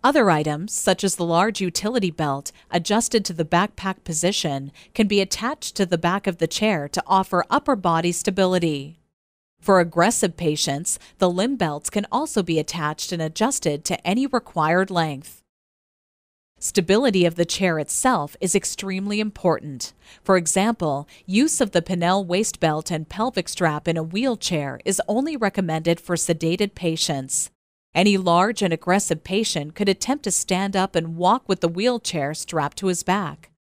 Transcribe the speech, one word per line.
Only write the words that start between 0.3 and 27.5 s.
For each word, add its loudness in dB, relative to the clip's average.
such 0
as 0
the -2
large 2
utility -2
belt, -4
adjusted 0
to -6
the -2
backpack -2
position, -2
can 4
be 4
attached -4
to 2
the 0
back 0
of -2
the 2
chair 0
to -4
offer 2
upper 2
body 2
stability. 0
For 4
aggressive 2
patients, -2
the 4
limb 0
belts -4
can -2
also -2
be 0
attached -4
and -6
adjusted -2
to -4
any 0
required 0
length. -4
Stability 2
of 2
the 0
chair 0
itself -2
is -2
extremely -4
important. -2
For 4
example, 0
use 2
of 2
the 2
Pinel 0
waist -2
belt 0
and -4
pelvic -4
strap -2
in 0
a -2
wheelchair -2
is 0
only 0
recommended 0
for -2
sedated 0
patients. -2